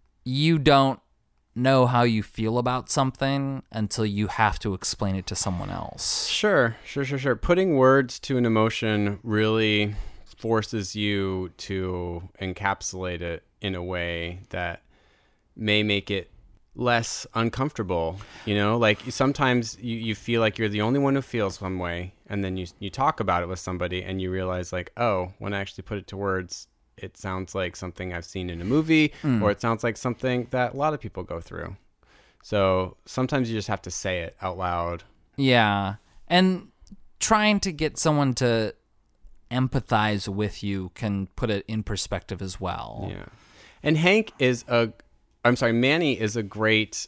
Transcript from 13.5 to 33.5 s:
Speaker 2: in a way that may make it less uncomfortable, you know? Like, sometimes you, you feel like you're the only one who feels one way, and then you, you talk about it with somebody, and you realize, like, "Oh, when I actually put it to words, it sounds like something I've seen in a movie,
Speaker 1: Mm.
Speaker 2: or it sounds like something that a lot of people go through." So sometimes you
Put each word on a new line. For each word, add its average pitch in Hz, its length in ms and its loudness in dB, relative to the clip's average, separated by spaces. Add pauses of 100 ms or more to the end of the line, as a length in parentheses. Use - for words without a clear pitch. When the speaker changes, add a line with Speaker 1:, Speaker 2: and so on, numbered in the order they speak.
Speaker 2:
in 95 140 -4
a 87 80 -6
way 87 560 -6 (100)
that 87 320 -6 (760)
may 107 280 2
make 101 260 0
it 98 220 -4 (440)
less 120 600 0
uncomfortable, 98 800 -2 (280)
you 104 100 0
know? 104 220 4
Like, 107 220 4 (100)
sometimes 127 720 0
you, 113 180 -6
you 110 180 -4
feel 117 260 0
like 110 160 2
you're 110 120 0
the 104 120 -2
only 127 180 2
one 139 160 2
who 135 60 0
feels 104 400 -4
one 95 160 -4
way, 87 360 -6 (140)
and 101 160 -4
then 95 140 -4
you, 90 80 -6 (140)
you 101 100 -8
talk 139 300 -2
about 87 240 0
it 85 60 -6
with 92 100 -6
somebody, 90 440 -4
and 95 180 -6
you 92 100 -4
realize, 92 420 -4
like, 90 240 -8
"Oh, 95 400 -2
when 101 160 -6
I 98 60 -4
actually 101 240 -10
put 107 160 -8
it 90 80 -14
to 98 100 -12
words, 92 500 -4 (300)
it - 200 -14
sounds 95 360 -8
like 92 220 -4
something 90 380 -10
I've 85 120 -8
seen 90 240 -8
in 85 120 -8
a 90 40 -8
movie, 156 460 2 (100)
Speaker 1:
Mm. 123 200 2
Speaker 2:
or 104 100 4
it - 100 -4
sounds 113 220 0
like 117 140 -2
something 123 540 -2
that 123 220 0
a 135 40 -10
lot 151 160 0
of 143 60 -6
people 92 240 -10
go 85 160 -8
through." 85 360 -10 (680)
So 95 640 2
sometimes 127 440 -2
you 113 60 -2